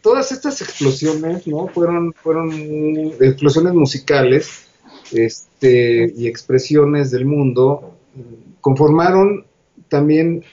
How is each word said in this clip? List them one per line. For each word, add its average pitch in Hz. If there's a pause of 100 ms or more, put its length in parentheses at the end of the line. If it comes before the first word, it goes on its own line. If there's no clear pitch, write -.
todas 262
estas 269
explosiones, 156
¿no? 160
Fueron, 170
fueron 160 (720)
explosiones 147
musicales, 135 (460)
este, 117
y 120
expresiones 143
del 127
mundo, 139 (640)
conformaron 170 (440)
también 156